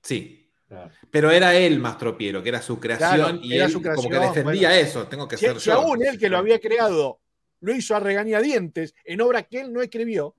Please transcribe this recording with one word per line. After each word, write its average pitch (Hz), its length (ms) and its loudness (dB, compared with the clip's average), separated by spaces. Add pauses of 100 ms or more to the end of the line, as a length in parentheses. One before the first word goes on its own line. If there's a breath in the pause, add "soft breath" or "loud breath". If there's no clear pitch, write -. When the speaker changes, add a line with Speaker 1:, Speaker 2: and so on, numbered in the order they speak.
Speaker 1:
Sí. - 360 -8 (300)
Speaker 2:
Claro. 90 220 -20 (200)
Speaker 1:
Pero 151 220 2
era 180 220 6
él 175 260 4
Mastropiero, 113 600 -6
que 98 60 -6
era 117 140 -4
su 117 180 -8
creación, 117 300 -2 (100)
Speaker 3:
Claro, 170 240 0
Speaker 1:
y 123 120 -6
Speaker 3:
era - 100 4
Speaker 1:
él - 60 0
Speaker 3:
su 180 100 -4
creación, 156 280 -2
Speaker 1:
como - 120 0
que - 60 2
defendía 165 420 2
Speaker 3:
bueno. 175 180 6
Speaker 1:
eso, 113 200 -8
"Tengo 135 200 -12
que 117 80 -8
Speaker 3:
Si, 214 100 -2
Speaker 1:
ser 247 140 0
Speaker 3:
si - 100 -8
Speaker 1:
yo". 214 40 4
Speaker 3:
aún 269 320 2
él, 269 120 -2
que 196 120 -2
lo 185 80 0
había 220 240 2
creado, 214 580 0 (400)
lo 202 160 -4
hizo 226 180 -4
a 208 60 2
regañadientes 202 1040 -2
en 180 160 -10
obra 233 240 2
que 247 160 -10
él 262 140 -10
no 247 80 -4
escribió. 226 560 -4